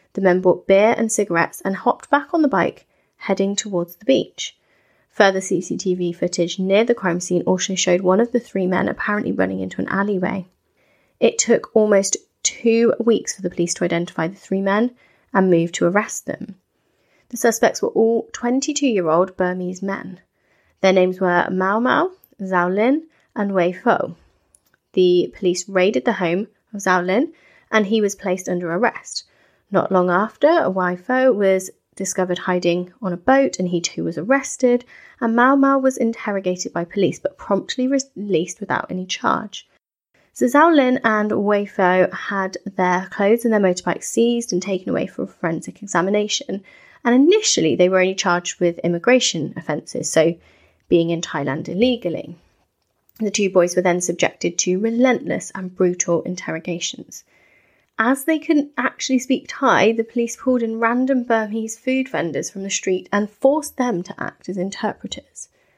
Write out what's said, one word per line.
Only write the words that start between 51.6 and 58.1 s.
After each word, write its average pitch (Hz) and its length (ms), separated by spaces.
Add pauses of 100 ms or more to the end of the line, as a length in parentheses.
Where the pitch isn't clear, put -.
illegally. 185 680 (800)
The 208 140
two 196 180
boys 180 240
were 180 80
then 180 180
subjected - 580
to 185 200
relentless 226 760
and 185 220
brutal 180 480
interrogations. - 1040 (720)
As 262 260